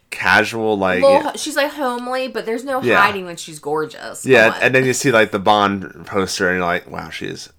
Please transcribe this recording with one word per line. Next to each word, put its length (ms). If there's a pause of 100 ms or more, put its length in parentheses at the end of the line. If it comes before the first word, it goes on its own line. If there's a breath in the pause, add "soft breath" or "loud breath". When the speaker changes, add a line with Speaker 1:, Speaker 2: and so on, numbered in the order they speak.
(100)
Speaker 1:
casual, 680
like, 280
Speaker 2:
Well, 180
Speaker 1:
yeah. 140
Speaker 2:
she's, 200
like, 140
homely, 580
but 180
there's 180
no 180
Speaker 1:
Yeah. 180
Speaker 2:
hiding 260
that 120
she's 220
gorgeous. 680
Speaker 1:
Yeah, 220
Speaker 2:
Come 80
on. 60
Speaker 1:
and 120
then 100
you 80
see, 200
like, 180
the 80
Bond 640
poster, 440
and 100
you're 80
like, 240
"Wow, 200
she 160
is 220 (100)